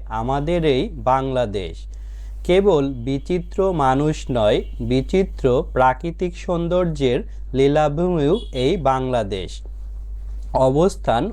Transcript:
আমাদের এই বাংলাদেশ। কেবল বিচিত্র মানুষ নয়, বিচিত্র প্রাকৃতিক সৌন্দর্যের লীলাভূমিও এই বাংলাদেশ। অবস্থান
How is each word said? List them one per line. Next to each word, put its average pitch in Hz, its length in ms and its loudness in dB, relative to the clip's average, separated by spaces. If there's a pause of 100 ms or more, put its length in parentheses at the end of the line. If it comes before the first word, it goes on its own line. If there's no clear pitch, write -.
আমাদের 143 560 -2
এই 147 280 2
বাংলাদেশ। 123 960 -2 (580)
কেবল 175 500 4
বিচিত্র 175 760 -2
মানুষ 147 580 2
নয়, 127 320 4 (180)
বিচিত্র 135 920 2
প্রাকৃতিক 165 640 0
সৌন্দর্যের 170 840 0 (340)
লীলাভূমিও 151 840 2 (140)
এই 139 240 2
বাংলাদেশ। 127 840 -2 (920)
অবস্থান 135 800 2